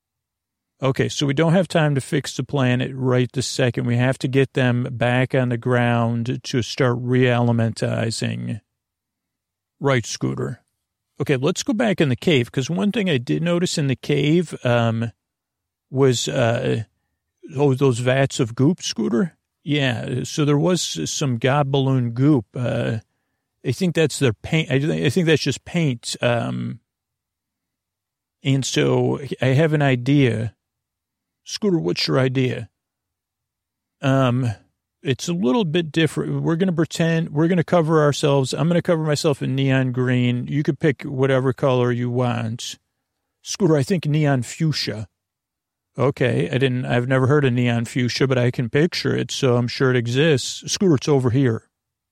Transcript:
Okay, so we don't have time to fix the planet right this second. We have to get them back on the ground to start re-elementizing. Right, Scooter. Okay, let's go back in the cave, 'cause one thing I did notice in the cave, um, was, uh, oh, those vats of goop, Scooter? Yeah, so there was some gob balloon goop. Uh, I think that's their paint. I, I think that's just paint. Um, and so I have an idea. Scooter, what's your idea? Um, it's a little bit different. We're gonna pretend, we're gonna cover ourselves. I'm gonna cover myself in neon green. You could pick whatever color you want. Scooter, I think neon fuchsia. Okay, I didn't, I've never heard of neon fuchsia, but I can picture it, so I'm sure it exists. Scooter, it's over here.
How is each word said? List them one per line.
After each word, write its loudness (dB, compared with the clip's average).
Okay, 0
so -4
we 0
don't 2
have 2
time 0
to -2
fix -4
the -4
planet 0
right 0
this -4
second. -2
We 0
have 2
to -4
get 2
them 0
back 0
on 2
the -2
ground 0
to -2
start 0
re-elementizing. 0
Right, 2
Scooter. -6
Okay, 0
let's -2
go -2
back 0
in 2
the 0
cave, 0
'cause -4
one -2
thing -2
I 2
did -4
notice -2
in -2
the 0
cave, 0
um, 0
was, 2
uh, -2
oh, 2
those 2
vats 0
of -2
goop, 2
Scooter? -2
Yeah, -2
so -4
there 2
was -2
some -4
gob 0
balloon 0
goop. 2
Uh, -2
I -2
think -2
that's 0
their 2
paint. -4
I, 0
I 2
think 2
that's 4
just -4
paint. -2
Um, -2
and 2
so 0
I 2
have 2
an 2
idea. 2
Scooter, -2
what's -4
your 0
idea? -2
Um, 2
it's -4
a -2
little 0
bit -2
different. -2
We're 0
gonna 0
pretend, 0
we're 2
gonna 2
cover 4
ourselves. 2
I'm 0
gonna 2
cover 0
myself 0
in -4
neon 2
green. 0
You -2
could -2
pick 0
whatever 0
color 2
you -2
want. -4
Scooter, 2
I 2
think -2
neon 2
fuchsia. -4
Okay, 0
I 0
didn't, 0
I've 0
never 2
heard 4
of 2
neon 0
fuchsia, 0
but 0
I 2
can -2
picture 0
it, -4
so 2
I'm 0
sure 0
it 2
exists. 0
Scooter, 4
it's -2
over 2
here. 0